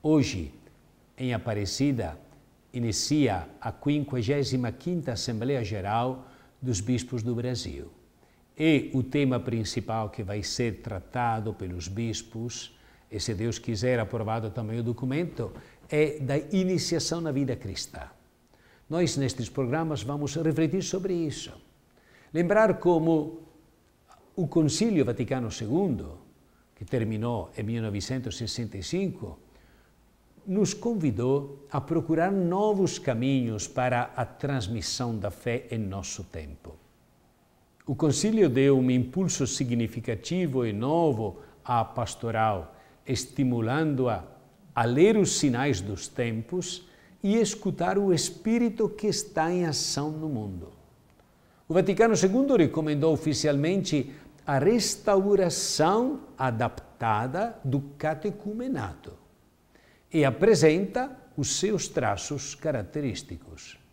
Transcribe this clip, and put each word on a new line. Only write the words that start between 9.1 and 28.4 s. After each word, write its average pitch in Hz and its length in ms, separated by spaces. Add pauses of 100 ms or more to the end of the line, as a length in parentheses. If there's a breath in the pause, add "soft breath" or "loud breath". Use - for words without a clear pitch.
principal 110 680
que - 120
vai 104 200
ser 117 400
tratado 110 720
pelos 90 340
bispos, 113 920 (320 soft breath)
e 107 80
se 117 140
Deus 110 260
quiser 120 400
aprovado 110 520
também 113 300
o - 20
documento, 127 680 (380 loud breath)
é 151 300
da 139 180
iniciação 170 840
na 156 100
vida 127 240
cristã. - 460 (880 soft breath)
Nós, 165 260
nestes 127 320
programas, 143 540
vamos 143 340
refletir 160 460
sobre 185 320
isso. 160 360 (800 soft breath)
Lembrar 208 440
como 165 640 (1000)
o 175 100
Concílio 165 560
Vaticano 117 480
segundo, 110 720 (540 soft breath)
que - 80
terminou 110 720
em 110 60
mil 113 180
novecentos 110 540
e - 40
sessenta 113 380